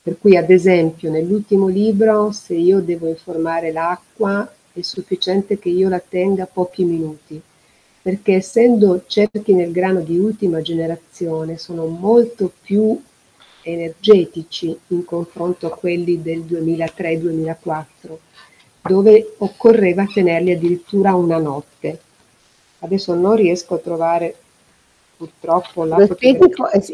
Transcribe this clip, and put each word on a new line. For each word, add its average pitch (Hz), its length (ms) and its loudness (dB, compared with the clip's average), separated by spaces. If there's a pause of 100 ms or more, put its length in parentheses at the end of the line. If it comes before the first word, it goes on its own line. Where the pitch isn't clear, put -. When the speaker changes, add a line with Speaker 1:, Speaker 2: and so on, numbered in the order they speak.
Speaker 1:
Per 185 160 -8
cui, 196 180 6
ad 170 140 2
esempio, 170 600 2
nell'ultimo 190 580 0
libro, 208 640 0
se - 220 -10
io 180 260 2
devo 170 280 -4
informare 165 600 -6
l'acqua, 196 800 -4 (220)
è 175 80 -12
sufficiente 190 800 -4
che 180 100 -8
io 185 200 2
la 180 120 -2
tenga 185 460 -2
pochi 180 380 -4
minuti, 160 560 -6 (600)
perché 190 340 -2
essendo 208 720 2
cerchi 214 480 0
nel 175 160 0
grano 185 300 0
di 165 180 -2
ultima 190 440 -2
generazione, 165 960 -8
sono 165 280 -8
molto 190 640 2 (120)
più 214 380 0 (600)
energetici 170 1120 0 (140)
in 175 160 -2
confronto 170 600 -6
a 165 100 -8
quelli 175 460 -2
del 165 220 -6
duemilatré, 165 760 -4
duemilaquattro, 160 1000 -8 (600)
dove 208 580 4
occorreva 196 680 2
tenerli 180 460 0
addirittura 180 640 0
una 170 240 0
notte. 156 640 -8 (800)
Adesso 180 360 -4
non 185 200 2
riesco 180 400 0
a 165 40 -2
trovare 165 560 -4 (840)
purtroppo 165 680 -4
la 160 140 0
Speaker 2:
Lo 202 80 6
spieghi 247 320 2
Speaker 1:
fotografia. 349 260 4
Speaker 2:
co-, - 60 -4
eh, 202 100 0 (140)